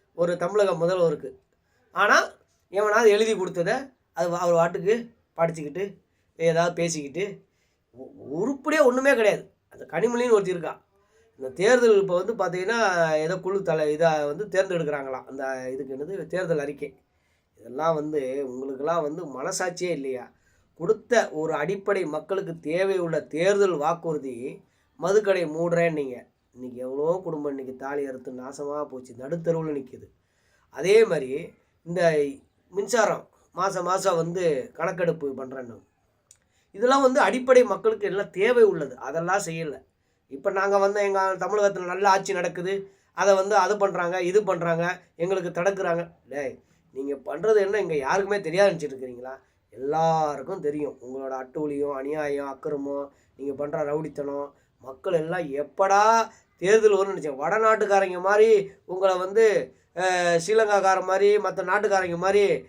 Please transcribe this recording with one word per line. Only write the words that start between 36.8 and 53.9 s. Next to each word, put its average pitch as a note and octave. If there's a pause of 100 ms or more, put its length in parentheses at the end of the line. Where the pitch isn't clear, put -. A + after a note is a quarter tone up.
வந்து B3+
அடிப்படை B3
மக்களுக்கு G#3
எல்லாம் G3
தேவை A#3
உள்ளது, D#3+
அதெல்லாம் E3
செய்யல. E3 (440)
இப்ப C#3+
நாங்க G3
வந்த G3+
எங்க F#3+
தமிழகத்துல G3
நல்ல F#3+
ஆட்சி G3
நடக்குது, F3+ (220)
அதை G3
வந்து G3
அது G3
பண்றாங்க, F3+
இது F#3
பண்றாங்க, E3+ (140)
எங்களுக்கு F3
தடுக்குறாங்க. F3+ (180)
டேய், C3+ (320)
நீங்க C#3
பண்றது D#3
என்ன G3+
இங்க E3+
யாருக்குமே F#3+
தெரியாது F3+
நினைச்சிட்டு D3
இருக்கிறீங்களா? B2+ (300)
எல்லாருக்கும் D#3
தெரியும் D3
உங்களோட C3
அட்டூழியம், C#3+
அநியாயம், C#3+
அக்கிரமம், C#3 (240)
நீங்க C#3
பண்ற D3
ரவுடித்தனம். C#3+ (280)